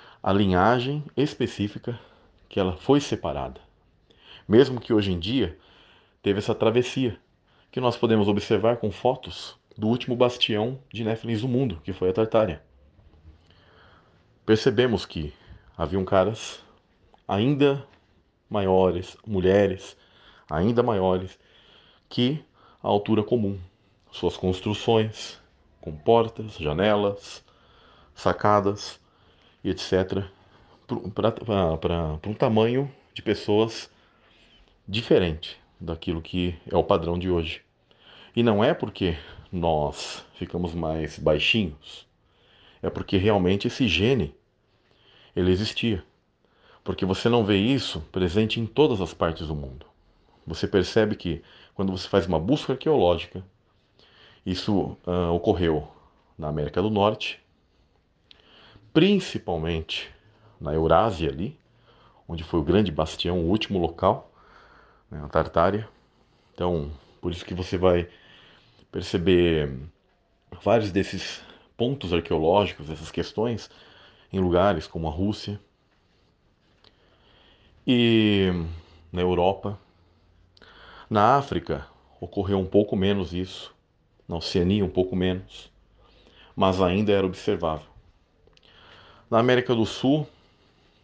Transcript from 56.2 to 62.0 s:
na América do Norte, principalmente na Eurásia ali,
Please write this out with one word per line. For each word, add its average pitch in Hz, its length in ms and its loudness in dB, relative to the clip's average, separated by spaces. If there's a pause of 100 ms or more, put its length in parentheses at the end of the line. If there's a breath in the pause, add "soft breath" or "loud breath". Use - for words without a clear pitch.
na 78 120 -8
América 76 320 -2
do 107 80 0
Norte, 107 500 0 (1500 soft breath)
principalmente 87 1160 0 (520 soft breath)
na 76 120 -4
Eurásia 82 560 2
ali, 90 280 -6 (680 soft breath)